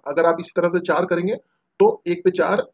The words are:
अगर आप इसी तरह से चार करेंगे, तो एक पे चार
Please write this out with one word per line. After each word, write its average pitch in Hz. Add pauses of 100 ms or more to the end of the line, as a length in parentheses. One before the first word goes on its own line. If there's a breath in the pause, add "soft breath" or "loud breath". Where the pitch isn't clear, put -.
अगर 160
आप 165
इसी 170
तरह 175
से 175
चार 175
करेंगे, 180 (440)
तो 214
एक 175
पे 185
चार 180